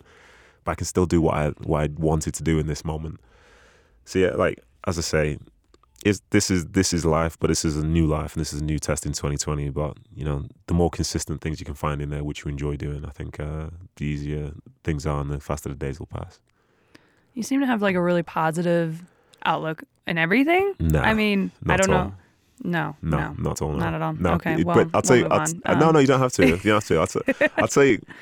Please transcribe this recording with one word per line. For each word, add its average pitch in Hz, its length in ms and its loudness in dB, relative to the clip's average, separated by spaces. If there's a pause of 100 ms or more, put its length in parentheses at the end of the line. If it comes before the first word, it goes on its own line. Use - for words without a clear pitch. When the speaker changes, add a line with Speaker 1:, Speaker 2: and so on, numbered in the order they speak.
(640)
Speaker 1:
But 85 80 -4
I - 40 -6
can - 100 -8
still 92 200 2
do 82 140 4
what 78 140 4
I, 73 140 0 (160)
what 76 180 2
I 73 140 2
wanted 80 380 0
to - 80 -10
do 78 160 2
in 76 80 -2
this 76 180 -6
moment. 78 360 -8 (840)
So - 140 -2
yeah, 90 120 4
like, - 300 0 (260)
as 82 120 -2
I 82 40 -2
say, 76 360 0 (680)
it's, 101 160 2 (100)
this 104 200 2
is, 87 160 2
this - 260 2
is 80 120 0
life, 82 340 2
but 80 100 0
this 80 160 0
is 76 120 -2
a 76 100 -2
new 80 200 4
life 76 280 -2
and 80 60 -4
this 76 120 -6
is 73 80 -6
a 76 40 -4
new 76 140 -2
test 73 280 -4
in 73 60 -2
twenty 71 260 -4
twenty. 73 320 -4
But, 73 260 -6 (180)
you 71 100 -10
know, 71 200 -4 (220)
the 85 80 -2
more 85 160 4
consistent - 500 -6
things 78 200 -6
you 71 60 -14
can 73 80 -10
find 73 280 -4
in 73 80 -6
there 73 140 -6
which 73 200 -8
you 73 60 -6
enjoy 71 260 -4
doing, 73 280 -8
I 76 60 -12
think, 76 300 -12
uh, 78 300 -8 (260)
the 73 100 -8
easier 73 460 -6 (300)
things 76 240 -2
are 73 140 0
and 71 100 -4
the 71 100 -6
faster 71 280 -6
the 71 60 -8
days 69 240 -8
will - 80 -12
pass. - 340 -12 (960)
Speaker 2:
You 233 80 -6
seem 269 180 -2
to 277 60 0
have, 240 160 2
like, 196 140 2
a 180 60 2
really 175 200 2
positive 165 800 0 (440)
outlook 160 380 -2 (220)
in 170 120 -2
everything. 302 600 2
Speaker 1:
Nah, 143 240 2
Speaker 2:
I 220 120 4
mean, 202 360 2 (160)
I - 20 2
Speaker 1:
not 180 100 4
Speaker 2:
don't 196 120 4
Speaker 1:
at 185 60 4
all. 185 100 2
Speaker 2:
know. 101 80 -10 (480)
No, 170 400 -4
Speaker 1:
No, 80 160 0
Speaker 2:
no, - 200 -4
Speaker 1:
not 76 220 -4
at - 20 -6
all, 73 100 -2
no. 73 60 -4
Speaker 2:
not 160 160 -2
at 156 80 -6
all. - 120 -2
Speaker 1:
No, 170 200 0
Speaker 2:
Okay, 165 260 0
Speaker 1:
it, 170 60 0
Speaker 2:
well, 170 100 2
Speaker 1:
but 107 180 6
I'll 104 80 2
tell 127 140 6
Speaker 2:
we'll 113 80 4
Speaker 1:
you, - 0 -
Speaker 2:
move 160 80 0
Speaker 1:
I'll 104 80 2
Speaker 2:
on. 156 60 -2
Speaker 1:
t-, 165 140 -6 (200)
no, 160 100 6
no, 160 80 6
Speaker 2:
Um, - 20 8
Speaker 1:
you 135 60 6
don't 131 140 4
have 127 140 2
to. - 120 4
You 82 100 4
don't 95 100 -6
have 107 200 4
to. 85 140 2
I'll 92 60 4
t-, - 460 0
Speaker 2:
<laughs> - 60 -20
Speaker 1:
I'll 113 100 2
tell 139 160 6
you, 123 160 4 (220)